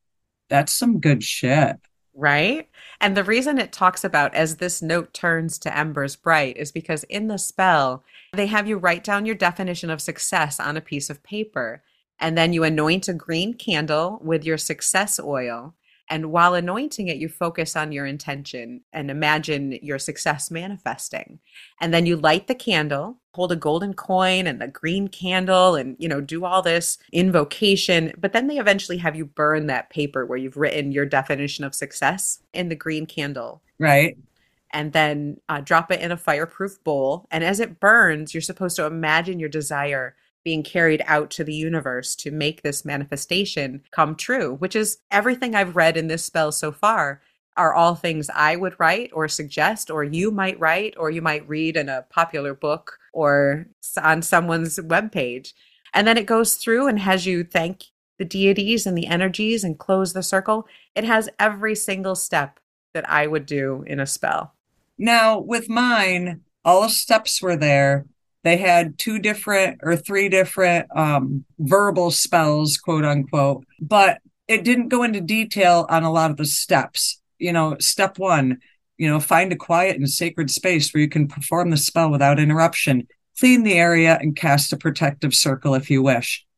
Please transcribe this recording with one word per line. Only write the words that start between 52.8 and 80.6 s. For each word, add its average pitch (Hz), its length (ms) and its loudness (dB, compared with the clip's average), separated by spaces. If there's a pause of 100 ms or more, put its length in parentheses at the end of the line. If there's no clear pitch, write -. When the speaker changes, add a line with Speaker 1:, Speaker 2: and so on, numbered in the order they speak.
Speaker 2:
or 143 540 2 (140)
s-, - 140 -12
on 160 240 2
someone's 165 600 0
webpage. 160 720 -4 (400)
And 208 120 4
then 226 120 4
it 202 80 -4
goes 226 300 2
through 240 320 0
and 214 100 0
has 190 260 0
you 180 200 -2
thank 175 400 -4 (340)
the 196 80 -6
deities 196 580 2
and 185 140 -2
the - 80 -4
energies 190 580 0
and 160 140 -4
close 190 340 0
the 190 100 -6
circle. 214 460 -2 (260)
It 226 100 -4
has 220 340 0
every 214 360 0
single 190 420 -4
step 147 440 -4 (320)
that 160 160 -8
I 151 200 0
would 151 180 -4
do 135 400 -4
in 143 120 -8
a 135 60 -2
spell. - 480 -4 (460)
Speaker 1:
Now, 226 400 4
with 233 320 -6
mine, 190 720 0 (240)
all 185 160 8
the 220 80 2
steps - 500 0
were 180 160 0
there. 139 480 4 (380)
They 170 160 4
had 170 400 2
two 220 220 -2
different 208 600 0
or 170 140 2
three 196 320 0
different, 185 640 2
um, 143 520 0 (120)
verbal 175 520 4
spells, 151 640 2
quote 156 260 0
unquote, 143 640 0 (160)
but 185 380 4 (280)
it 220 180 2
didn't 240 260 2
go 247 120 2
into 214 200 -2
detail 185 640 4
on 165 140 2
a 160 100 0
lot 160 180 2
of 147 60 -4
the 151 80 -4
steps. - 800 -2 (160)
You 175 160 -2
know, 156 260 2
step - 380 0
one, 147 400 2 (400)
you 160 100 0
know, 151 100 2
find 175 320 2
a 165 60 -2
quiet 175 400 2
and 135 140 0
sacred 165 400 -2
space 170 420 0